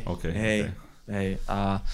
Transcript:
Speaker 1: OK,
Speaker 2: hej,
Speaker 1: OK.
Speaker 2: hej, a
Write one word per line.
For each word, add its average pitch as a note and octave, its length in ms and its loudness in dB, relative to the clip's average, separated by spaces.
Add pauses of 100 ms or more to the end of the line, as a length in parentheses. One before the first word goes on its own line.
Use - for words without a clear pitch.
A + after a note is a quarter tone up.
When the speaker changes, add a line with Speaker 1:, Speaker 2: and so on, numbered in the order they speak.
Speaker 1:
OK, F2+ 200 -2
Speaker 2:
hej, G#2+ 380 2
Speaker 1:
OK. - 80 -2 (380)
Speaker 2:
hej, G2 180 0 (180)
a G2 340 2 (140)